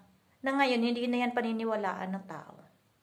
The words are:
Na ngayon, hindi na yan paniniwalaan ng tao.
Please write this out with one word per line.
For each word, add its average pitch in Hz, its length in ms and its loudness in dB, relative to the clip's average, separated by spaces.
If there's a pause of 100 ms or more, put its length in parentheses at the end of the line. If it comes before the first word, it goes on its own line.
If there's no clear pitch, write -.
(460)
Na 269 60 0 (100)
ngayon, 247 240 4
hindi 240 240 0
na 247 160 2
yan 247 80 0
paniniwalaan 220 800 -2
ng 190 160 -6
tao. - 320 -14 (420)